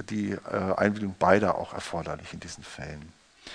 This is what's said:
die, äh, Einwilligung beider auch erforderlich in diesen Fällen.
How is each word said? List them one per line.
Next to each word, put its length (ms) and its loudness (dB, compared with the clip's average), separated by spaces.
die, 220 -2
äh, 460 -2
Einwilligung 420 2
beider 400 6
auch 140 -6
erforderlich 600 -6
in 60 -10
diesen 240 -12
Fällen. 500 -12